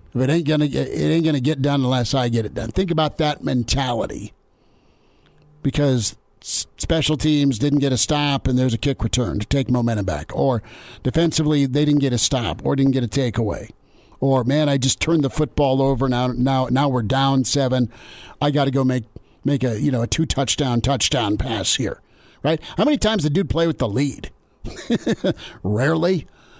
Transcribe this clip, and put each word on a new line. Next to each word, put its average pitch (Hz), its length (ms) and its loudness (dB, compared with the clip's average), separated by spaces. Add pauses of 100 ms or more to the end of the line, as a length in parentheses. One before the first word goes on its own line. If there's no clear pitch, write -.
(140)
If 117 80 -2
it 131 80 2
ain't 156 180 2
gonna 151 220 2
get, 135 180 -2
it 151 240 0
ain't 165 140 2
gonna 147 160 2
get 143 200 0
done 143 200 2
unless 127 320 0
I 127 160 0
get 117 160 0
it 101 80 -8
done." 95 180 -6
Think 185 200 -2
about 156 260 0
that 151 260 -2
mentality, 123 880 -2 (1300)
because 131 520 0 (260)
s-, - 260 -4 (100)
special 156 400 0
teams 143 420 2
didn't 143 200 2
get 135 140 2
a 123 40 0
stop 147 500 0
and 127 100 2
there's 127 160 2
a 117 40 -2
kick 135 260 -2
return 104 360 -2
to 104 60 -6
take 135 240 0
momentum 117 360 0
back, 76 280 -6
or 131 300 0 (400)
defensively 151 640 2
they 139 200 2
didn't 147 160 4
get 135 120 2
a 120 40 0
stop 113 480 -2
or 139 100 2
didn't 135 180 4
get 127 100 0
a 117 40 -2
takeaway, 117 640 -2 (500)
or, 135 240 2
"Man, 170 260 2
I 139 80 2
just 127 220 0
turned 160 240 2
the 135 60 0
football 139 520 0
over. 135 260 2
Now, 127 200 2
now, 131 440 2
now 135 180 2
we're 123 140 0
down 135 400 2
seven. 127 460 0 (520)
I 147 100 2
gotta 139 200 2
go 135 120 0
make, 127 200 0 (420)
make - 180 0
a, 107 160 -2
you 147 120 0
know, 120 100 0
a 117 60 0
two - 180 0
touchdown, 127 560 0
touchdown 117 560 0
pass 107 380 -2
here," - 260 -6 (420)
right? 160 180 0 (160)
How 226 80 2
many 294 120 2
times 214 260 0
did 147 100 0
dude 170 160 0
play 165 180 0
with 160 100 -2
the 120 120 -2
lead? 131 420 -4 (320)
<laughs> - 1000 -4
Rarely. 160 640 0 (320)